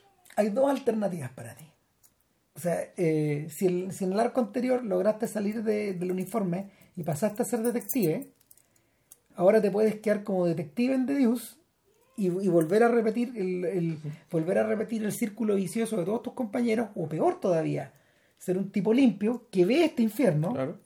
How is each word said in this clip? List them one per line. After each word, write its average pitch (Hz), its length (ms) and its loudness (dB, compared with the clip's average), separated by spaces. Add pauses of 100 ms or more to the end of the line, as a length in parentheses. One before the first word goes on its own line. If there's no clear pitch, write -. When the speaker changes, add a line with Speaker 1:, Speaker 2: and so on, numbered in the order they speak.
(360)
Speaker 1:
hay 214 140 4
dos 269 180 2
alternativas 208 640 -2
para 113 220 -16
ti. - 100 -20 (920)
O 151 40 -16
sea, 170 360 -4
eh, 156 540 0
si - 160 0
el, 180 260 -2
si - 120 -6
en 185 80 0
el 202 80 2
arco 254 200 0
anterior 247 440 0
lograste 208 440 0
salir 214 340 -4
de, 208 320 -2
del 180 180 -4
uniforme 185 580 -4 (260)
y 175 60 -8
pasaste 208 400 -2
a - 20 -2
ser 233 180 -4
detective, 233 680 -2 (1040)
ahora 202 240 6
te 202 100 2
puedes 214 300 2
quedar 208 240 0
como 185 220 0
detective 175 480 0
en 262 120 0
The 277 80 0
Deuce 247 420 0 (600)
y, 196 100 0
y 185 220 0
volver 170 360 4
a 233 40 6
repetir 233 480 0
el, 185 280 -2
el, 165 340 -2 (320)
volver 175 280 0
a 214 80 2
repetir 214 380 -2
el 208 80 -2
círculo 214 440 -2
vicioso 220 400 -2
de 175 80 0
todos 214 180 -2
tus 247 120 -10
compañeros, 233 600 -2
o 170 140 -6
peor 180 320 0
todavía, 151 520 -2 (460)
ser 180 180 -4
un 190 140 -4
tipo 214 240 2
limpio 240 560 2
que 180 140 4
ve 269 220 4
este - 160 0
infierno 196 500 2
Speaker 2:
Claro. 135 340 -4